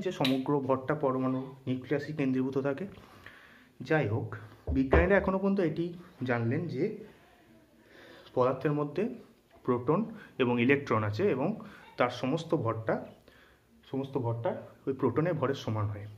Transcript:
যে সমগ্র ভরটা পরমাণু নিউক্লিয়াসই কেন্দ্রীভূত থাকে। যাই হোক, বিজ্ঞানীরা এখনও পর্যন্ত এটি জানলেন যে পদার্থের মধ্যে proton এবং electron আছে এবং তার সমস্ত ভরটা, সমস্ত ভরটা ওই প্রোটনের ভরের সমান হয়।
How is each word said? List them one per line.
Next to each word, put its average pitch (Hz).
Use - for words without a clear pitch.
যে 185
সমগ্র 135
ভরটা 131
পরমাণু 131
নিউক্লিয়াসই 135
কেন্দ্রীভূত 131
থাকে। 139
যাই 151
হোক, 110
বিজ্ঞানীরা 165
এখনও 190
পর্যন্ত 196
এটি 165
জানলেন 120
যে 135
পদার্থের 131
মধ্যে 147
proton 127
এবং 120
electron 127
আছে 107
এবং 147
তার 123
সমস্ত 147
ভরটা, 113
সমস্ত 131
ভরটা 117
ওই 139
প্রোটনের 156
ভরের 131
সমান 107
হয়। 104